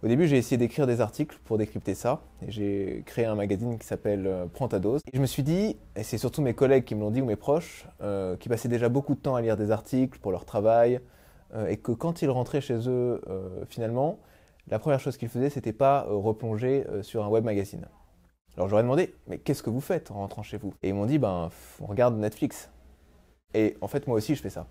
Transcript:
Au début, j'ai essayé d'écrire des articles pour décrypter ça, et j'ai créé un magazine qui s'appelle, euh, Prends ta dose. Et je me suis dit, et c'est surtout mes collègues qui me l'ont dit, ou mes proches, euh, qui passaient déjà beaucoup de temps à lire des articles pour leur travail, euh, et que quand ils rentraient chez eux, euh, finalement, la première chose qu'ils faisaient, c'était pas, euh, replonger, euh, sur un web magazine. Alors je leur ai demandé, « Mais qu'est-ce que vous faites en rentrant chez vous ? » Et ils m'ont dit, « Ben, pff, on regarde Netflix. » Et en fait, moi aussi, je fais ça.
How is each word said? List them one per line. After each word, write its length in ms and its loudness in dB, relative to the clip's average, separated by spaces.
Au 60 0
début, 180 4
j'ai 100 6
essayé 200 2
d'écrire 320 2
des 120 2
articles 440 -2
pour 140 0
décrypter 360 -2
ça, 280 -2
et 60 -10
j'ai 560 -4
créé 180 -2
un 120 0
magazine 420 -2
qui 80 -16
s'appelle, 400 -2
euh, 260 -2
Prends 140 -4
ta 140 0
dose. 200 0
Et 40 -2
je 40 2
me 60 4
suis 180 -2
dit, 320 0
et 80 -6
c'est 160 -4
surtout 240 -2
mes 120 2
collègues 300 6
qui 120 -4
me 60 -2
l'ont 100 0
dit, 80 0
ou 40 0
mes 120 0
proches, 500 -2
euh, 360 -4
qui 120 -10
passaient 200 -2
déjà 200 2
beaucoup 260 2
de 60 -10
temps 160 0
à 40 0
lire 160 2
des 140 0
articles 480 0
pour 140 -4
leur 120 -4
travail, 540 4
euh, 140 -2
et 80 0
que 160 -4
quand 280 -2
ils 100 2
rentraient 320 0
chez 260 -2
eux, 400 0
euh, 400 -8
finalement, 500 -2
la 140 -2
première 180 2
chose 180 -4
qu'ils 120 -6
faisaient, 220 0
c'était 220 -4
pas, 360 4
euh, 80 0
replonger, 720 0
euh, 160 -6
sur 180 -4
un 60 -2
web 160 4
magazine. 420 -2
Alors 100 0
je 60 0
leur 80 6
ai 20 4
demandé, « 320 2
Mais 100 -6
qu'est-ce 240 -2
que 80 -4
vous 100 -2
faites 300 -4
en 40 -12
rentrant 280 -8
chez 160 -10
vous ? » 240 -8
Et 60 0
ils 60 2
m'ont 120 0
dit, « 140 2
Ben, 280 0
pff, 320 -16
on 60 -10
regarde 320 4
Netflix. » 520 -4
Et 260 2
en 60 -6
fait, 220 -4
moi 80 2
aussi, 180 0
je 80 -8
fais 80 -6
ça. 200 -10